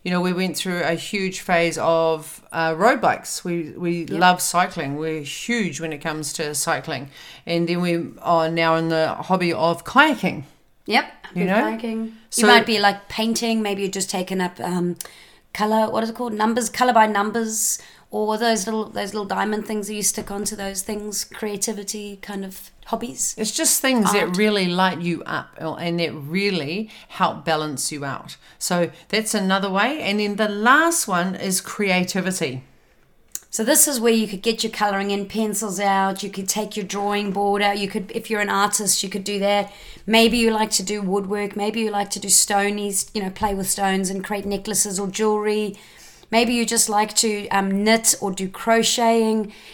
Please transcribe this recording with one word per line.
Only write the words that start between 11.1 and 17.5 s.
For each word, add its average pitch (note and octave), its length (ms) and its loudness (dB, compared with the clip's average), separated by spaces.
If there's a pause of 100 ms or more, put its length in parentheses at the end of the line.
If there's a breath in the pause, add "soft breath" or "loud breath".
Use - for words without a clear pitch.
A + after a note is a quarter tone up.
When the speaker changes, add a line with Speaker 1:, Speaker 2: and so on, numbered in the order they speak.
Speaker 1:
You F3+ 100 0
Speaker 2:
we're - 20 0
Speaker 1:
know? G3+ 140 2
Speaker 2:
kayaking. A3+ 440 -4
You - 80 -10 (180)
Speaker 1:
So A3 160 4
Speaker 2:
might A3+ 180 8
be, G#3+ 140 2
like, G3 280 2
painting. A3+ 540 0
Maybe G3+ 220 -2
you've F#3 80 -2
just F#3+ 180 -4
taken F#3+ 320 -2
up, F3+ 180 -2
um, F3 360 -2 (580 loud breath)
colour, G#3+ 380 2
what A3 120 0
is A3+ 60 -4
it A3 60 -10
called? A#3+ 180 -6
Numbers, A3+ 360 0
colour B3+ 240 2
by A3 120 8
numbers, G#3+ 720 0 (320 loud breath)